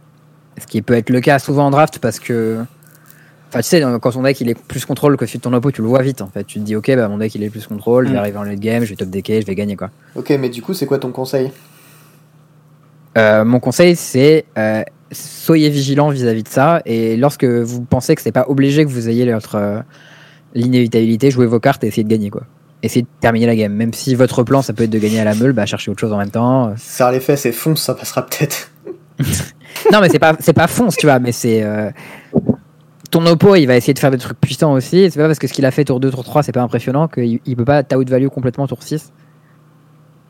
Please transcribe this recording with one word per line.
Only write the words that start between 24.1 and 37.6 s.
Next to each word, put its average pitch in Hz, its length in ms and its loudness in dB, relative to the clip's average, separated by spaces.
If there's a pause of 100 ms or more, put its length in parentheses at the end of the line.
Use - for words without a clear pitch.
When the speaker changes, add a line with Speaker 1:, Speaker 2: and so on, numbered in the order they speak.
Speaker 1:
votre 127 280 2
plan, 135 200 2
ça 117 100 -6
peut 117 120 -2
être 110 60 -2
de 110 80 0
gagner 107 220 0
à 107 40 0
la 107 100 2
meule, 127 180 2
bah, 104 140 0
cherchez - 240 -6
autre 98 100 -8
chose 110 120 -2
en 104 60 -2
même 101 120 -4
temps. 120 460 0
Speaker 3:
Serre 127 360 0
les 131 80 -2
fesses 143 260 0
et 117 60 0
fonce, 156 300 -2
ça 131 120 -4
passera - 320 -6
peut-être. - 440 -6 (480)
Speaker 1:
<laughs> 143 80 -4 (680)
Non, 208 80 6
mais 180 100 6
c'est 151 80 4
pas, 160 200 4
c'est - 140 4
pas 165 160 4
fonce, 233 280 0
tu 151 100 0
vois, 135 120 6
mais 123 140 0
c'est, 113 300 0
euh, 107 280 -4 (1200)
ton 165 160 2
oppo, 175 300 6
il 147 100 4
va 127 100 4
essayer 139 180 2
de - 40 -4
faire 139 120 2
des 131 80 2
trucs - 200 -10
puissants - 340 0
aussi. 170 380 2
C'est 143 80 -4
pas 151 80 4
parce 156 120 0
que 135 80 -4
ce - 60 -8
qu'il 135 120 0
a 131 60 4
fait 147 140 0
tour 131 140 0
deux, 135 120 0
tour 127 140 -6
trois, 151 180 0
c'est 135 100 -6
pas 123 100 0
impressionnant 127 460 -2
qu'il, 120 360 -2
il 127 120 -6
peut 120 80 -2